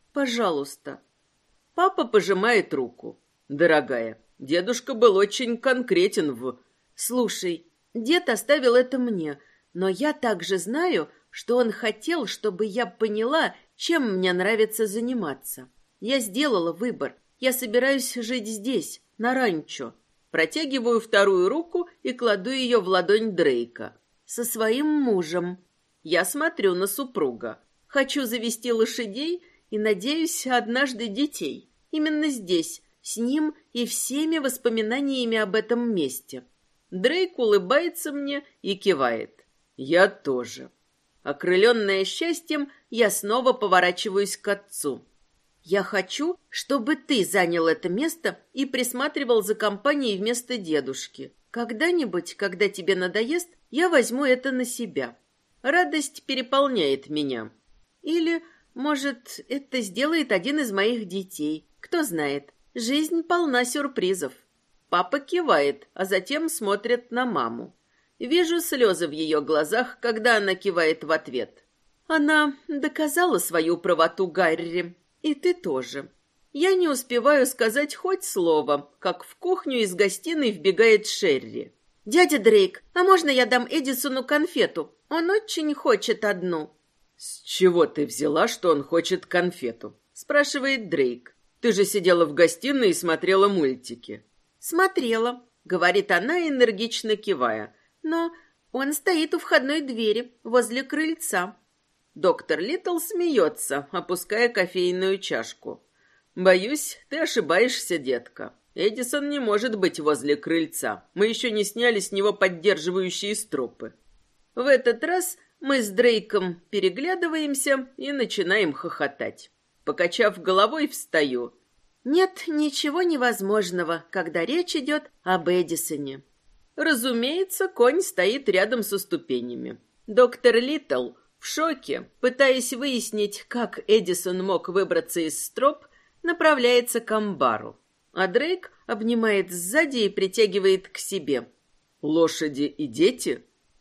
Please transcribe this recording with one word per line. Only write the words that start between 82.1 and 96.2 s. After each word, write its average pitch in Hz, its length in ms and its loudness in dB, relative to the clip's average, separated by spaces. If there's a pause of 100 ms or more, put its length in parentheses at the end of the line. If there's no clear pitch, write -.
Дрейк, 196 440 6 (100)
а 359 100 2
можно 359 260 4
я 254 160 4
дам 247 240 2
Эдисону 262 540 -2
конфету? 294 680 0 (160)
Он 330 200 0
очень 359 440 -2
хочет 233 520 0
одну». 175 480 -4 (420)
«С - 260 -16
чего 175 440 4
ты 147 200 -4
взяла, 151 420 0
что 180 220 -2
он 143 140 2
хочет 170 420 -2
конфету?» 170 720 -4 (160)
спрашивает 277 760 -2
Дрейк. 127 460 -2 (260)
«Ты 233 100 4
же 196 140 4
сидела 175 400 4
в 147 80 -8
гостиной 202 560 4
и 170 40 2
смотрела 180 540 2
мультики». 131 760 -2 (360)
«Смотрела», 247 840 0 (200)
говорит 185 480 2
она, 302 360 0